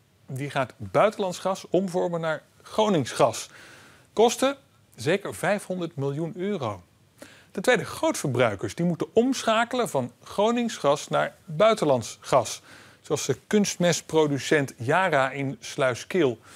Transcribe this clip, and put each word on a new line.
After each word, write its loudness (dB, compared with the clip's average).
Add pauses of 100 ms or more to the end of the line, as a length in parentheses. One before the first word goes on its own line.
(260)
Die -8
gaat -2
buitenlands 0
gas -4
omvormen 0
naar -4 (200)
Groningsgas. 2 (600)
Kosten 2 (380)
zeker -2
vijfhonderd -4
miljoen -4
euro. -4 (680)
Ten -8
tweede, 2
grootverbruikers 0
die -2
moeten -2
omschakelen 0
van -4 (100)
Gronings -2
gas 0
naar -2 (100)
buitenlands 2
gas. 0 (380)
Zoals -4
de -2
kunstmestproducent 0
Yara 2
in -6
Sluiskil. 0 (180)